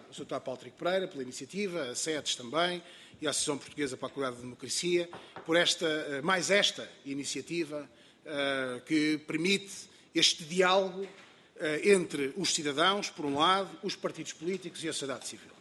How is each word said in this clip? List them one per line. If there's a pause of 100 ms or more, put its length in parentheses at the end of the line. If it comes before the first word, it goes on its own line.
o
Sr.
Deputado
Paulo
Trigo
Pereira
pela
iniciativa,
a
sedes
também, (400)
e
a
Associação
Portuguesa
para
a
Qualidade
da
Democracia, (360)
por
esta,
eh,
mais
esta (160)
iniciativa, (360)
eh,
que
permite (420)
este
diálogo, (520)
eh, (120)
entre
os
cidadãos,
por
um
lado, (120)
os
partidos
políticos
e
a
sociedade
civil.